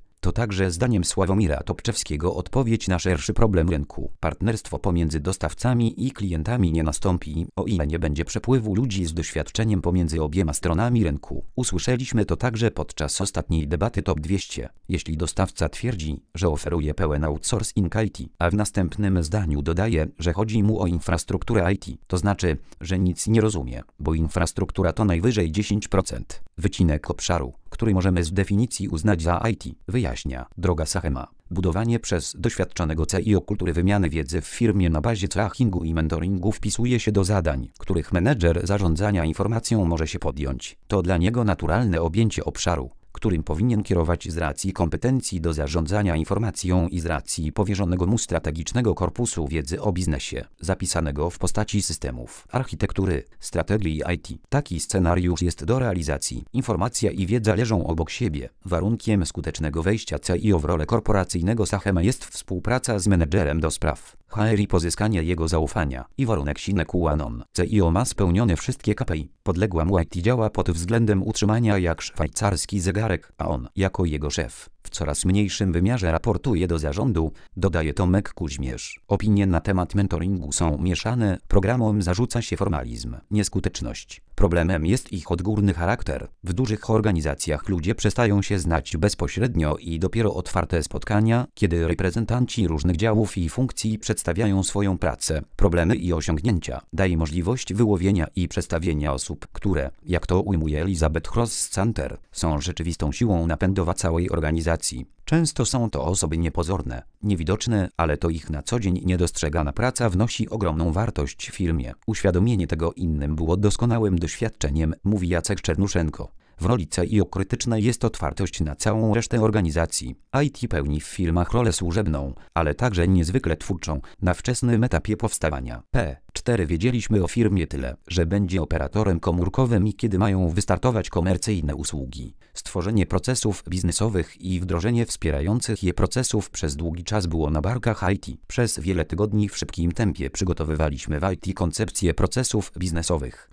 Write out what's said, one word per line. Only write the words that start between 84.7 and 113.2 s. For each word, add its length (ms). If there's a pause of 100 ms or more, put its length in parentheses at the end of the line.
jest 260
ich 200
odgórny 420
charakter. 540 (160)
W 80
dużych 380
organizacjach 800
ludzie 260
przestają 480
się 160
znać 380
bezpośrednio 800
i 220
dopiero 360
otwarte 480
spotkania, 720
kiedy 340
reprezentanci 800
różnych 280
działów 420
i 100
funkcji 500
przedstawiają 640
swoją 360
pracę, 440 (140)
problemy 400
i 160
osiągnięcia, 680 (120)
daje 240
możliwość 580
wyłowienia 520 (100)
i 120
przedstawienia 640
osób, 400
które, 380 (120)
jak 240
to 140
ujmuje 420
Elizabeth 540
Cross-Santer, 800 (160)
są 280
rzeczywistą 520
siłą 340
napędową 460
całej 380
organizacji. 760 (180)
Często 400
są 260
to 140
osoby 340
niepozorne, 640 (200)
niewidoczne, 760
ale 200
to 140
ich 200
na 120
co 180
dzień 240
niedostrzegana 680
praca 380
wnosi 380
ogromną 440
wartość 580
w 40
firmie. 380 (140)
Uświadomienie 600
tego 260
innym 440